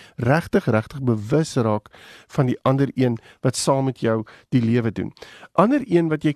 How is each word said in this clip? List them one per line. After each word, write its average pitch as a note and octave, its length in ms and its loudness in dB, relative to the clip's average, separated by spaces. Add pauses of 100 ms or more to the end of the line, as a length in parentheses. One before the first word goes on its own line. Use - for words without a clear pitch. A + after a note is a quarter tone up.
(160)
regtig, D3+ 500 0
regtig A2+ 360 -2
bewus B2 540 -2
raak A2 340 -2 (380)
van - 180 0
die B2 180 -2
ander C3+ 320 2
een B2 220 0 (240)
wat C3 140 0
saam C3+ 300 0
met C3 140 -4
jou A2+ 260 -2 (240)
die B2+ 120 2
lewe A2+ 300 0
doen. F#2+ 220 -8 (400)
Ander B3+ 320 2
een E3+ 240 2
wat D#3 140 -4
jy D3+ 120 2